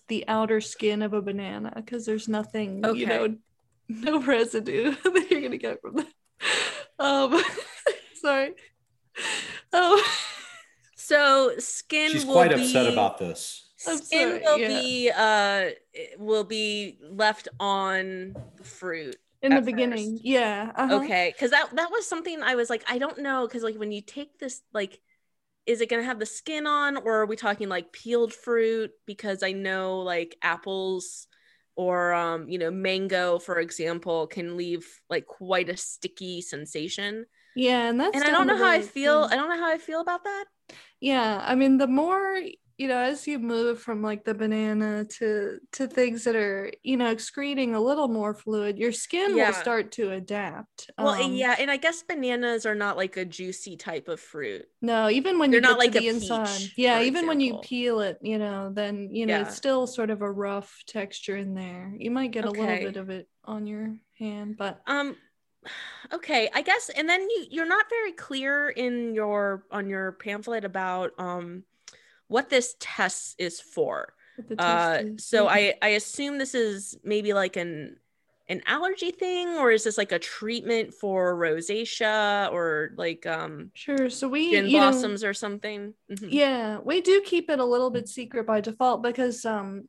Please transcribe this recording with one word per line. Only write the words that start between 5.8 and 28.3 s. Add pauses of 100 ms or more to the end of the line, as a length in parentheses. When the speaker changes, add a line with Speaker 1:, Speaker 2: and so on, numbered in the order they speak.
Speaker 1:
from
that. (880)
Um, (400)
<laughs>
sorry. (1200)
Oh. (160)
<laughs> (760)
Speaker 2:
So
skin
Speaker 3:
She's
Speaker 2:
will
Speaker 3:
quite
upset
Speaker 2:
be
Speaker 3:
about
this. (160)
Speaker 1:
I'm
Speaker 2:
skin
Speaker 1:
sorry,
Speaker 2:
will
Speaker 1:
yeah.
Speaker 2:
be,
uh, (480)
will
be
left (140)
on (220)
the
fruit (280)
Speaker 1:
In
the
Speaker 2:
at
Speaker 1:
beginning,
Speaker 2:
first.
Speaker 1:
yeah,
uh-huh. (100)
Speaker 2:
Okay,
'cause
that,
that
was
something
I
was
like,
"I
don't
know,"
'cause,
like,
when
you
take
this, (100)
like, (640)
is
it
gonna
have
the
skin
on,
or
are
we
talking,
like,
peeled